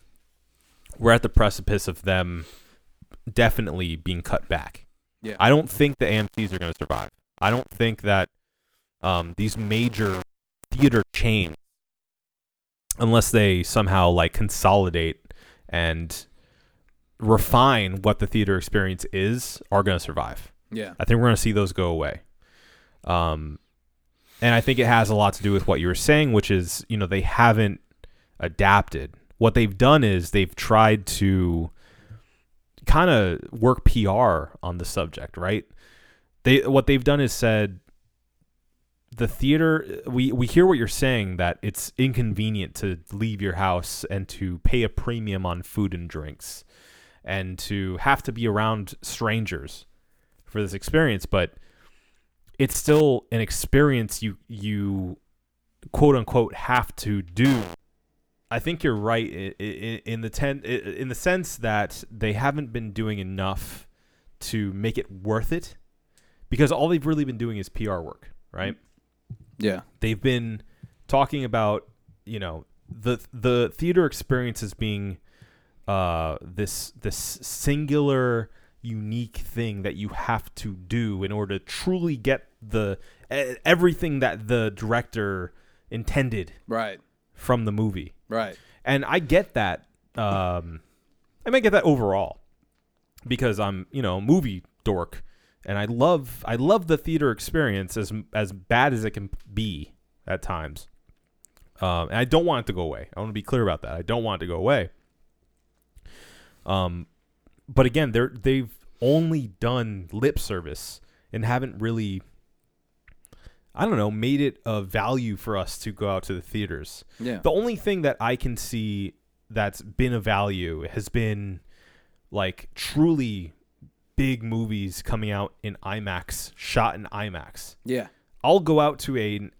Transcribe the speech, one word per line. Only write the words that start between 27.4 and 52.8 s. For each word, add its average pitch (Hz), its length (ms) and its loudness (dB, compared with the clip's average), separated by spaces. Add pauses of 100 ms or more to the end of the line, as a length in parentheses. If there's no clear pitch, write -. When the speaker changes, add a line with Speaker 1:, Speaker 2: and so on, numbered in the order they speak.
Speaker 1:
adapted. 95 760 4 (220)
What 113 160 6
they've 104 240 2
done 135 260 8
is 92 280 2
they've 98 240 2
tried 110 500 6
to 90 640 0 (1120)
kinda 127 540 6 (120)
work 120 340 4
P 110 200 6
R 95 560 2
on 90 160 -6
the 85 80 -8
subject, - 520 -8
right? 95 280 -2 (800)
They, 127 240 6
what 135 200 4
they've 135 160 4
done 143 180 4
is 139 100 2
said, 107 480 0 (1400)
the 117 120 0
theater, 156 800 2
we, 127 260 0
we 123 140 0
hear 175 180 6
what 185 120 6
you're 117 120 0
saying, 107 480 0
that 87 240 0
it's - 360 -8
inconvenient 110 800 0
to 95 220 -4 (160)
leave 104 280 -4
your 95 140 0
house 92 540 -2
and 98 200 -6
to 90 300 -6
pay 120 240 4
a 107 60 2
premium 107 560 -4
on 87 160 -4
food 95 320 -2
and 85 160 -8
drinks - 560 -12 (580)
and 92 360 -6
to 95 380 -4
have 139 260 0
to 131 100 -6
be 117 140 -4
around 107 540 0
strangers 104 840 -4 (580)
for - 180 -6
this 95 120 -4
experience, 120 520 0
but 90 280 0 (1080)
it's 135 160 2
still 147 560 4